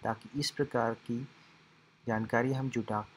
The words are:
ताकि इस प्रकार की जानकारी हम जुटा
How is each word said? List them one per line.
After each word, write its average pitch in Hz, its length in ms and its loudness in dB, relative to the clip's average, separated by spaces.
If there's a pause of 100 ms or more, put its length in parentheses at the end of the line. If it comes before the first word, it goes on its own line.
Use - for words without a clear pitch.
ताकि 113 360 -4
इस 143 120 -2
प्रकार 120 420 2
की 120 340 -4 (800)
जानकारी 113 460 2
हम 131 160 -2
जुटा 107 360 -2 (120)